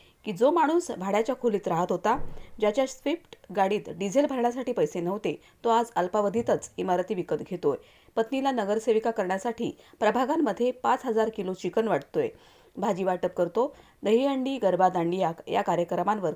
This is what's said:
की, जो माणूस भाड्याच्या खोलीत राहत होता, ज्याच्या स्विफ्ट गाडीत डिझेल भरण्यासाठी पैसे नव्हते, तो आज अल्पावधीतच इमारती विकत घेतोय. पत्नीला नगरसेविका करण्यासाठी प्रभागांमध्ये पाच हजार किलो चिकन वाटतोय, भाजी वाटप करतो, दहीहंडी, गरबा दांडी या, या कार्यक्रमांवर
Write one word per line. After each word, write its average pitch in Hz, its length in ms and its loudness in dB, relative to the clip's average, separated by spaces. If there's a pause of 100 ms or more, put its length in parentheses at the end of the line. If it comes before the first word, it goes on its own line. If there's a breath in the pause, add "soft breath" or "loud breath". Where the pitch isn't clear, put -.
(240 soft breath)
की, 214 80 -6
जो 226 180 4
माणूस 330 400 2
भाड्याच्या 202 520 -2
खोलीत 202 260 0
राहत 175 220 0
होता, 208 280 0 (420 loud breath)
ज्याच्या 214 260 2
स्विफ्ट - 500 -6 (200)
गाडीत 196 320 0
डिझेल 196 380 0
भरण्यासाठी 247 460 -2
पैसे 180 280 0
नव्हते, 175 400 -4 (240 soft breath)
तो 233 40 2
आज 233 160 4 (120)
अल्पावधीतच 202 800 0
इमारती 180 380 0
विकत 165 220 -4 (140)
घेतोय. 160 260 0 (400 soft breath)
पत्नीला 269 340 0
नगरसेविका 220 600 0
करण्यासाठी 208 680 -2 (240 loud breath)
प्रभागांमध्ये 240 680 2
पाच 247 340 0
हजार 220 320 0
किलो 185 180 -4
चिकन 208 340 -2
वाटतोय, 143 400 0 (480 loud breath)
भाजी 190 280 -2
वाटप 180 220 0
करतो, 180 500 -2 (260 loud breath)
दहीहंडी, 262 560 2
गरबा 180 300 4
दांडी 175 280 0
या, 180 160 0 (160)
या 196 140 0
कार्यक्रमांवर 180 720 0